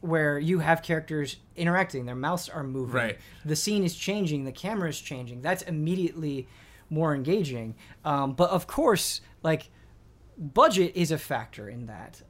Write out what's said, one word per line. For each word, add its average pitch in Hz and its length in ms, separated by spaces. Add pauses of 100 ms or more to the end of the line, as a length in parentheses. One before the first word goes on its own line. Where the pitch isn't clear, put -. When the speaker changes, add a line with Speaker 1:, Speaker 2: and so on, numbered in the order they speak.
Speaker 1:
where 156 380
you 165 200
have 160 240
characters 156 540 (180)
interacting, 170 500
their 123 100
mouths 156 340
are 156 140
moving, 131 320
Speaker 2:
Right. 117 220 (280)
Speaker 1:
the 151 100
scene 202 280
is 175 120
changing, 175 480
the 135 80
camera 185 380
is 139 100
changing. 123 420
That's 180 220
immediately 160 840 (420)
more 156 260
engaging. 131 600 (300)
Um, 139 280
but 160 180
of 185 160
course, - 540 (200)
like, 160 280 (680)
budget 190 580
is 170 160
a 156 60
factor 110 520
in 117 180
that. - 420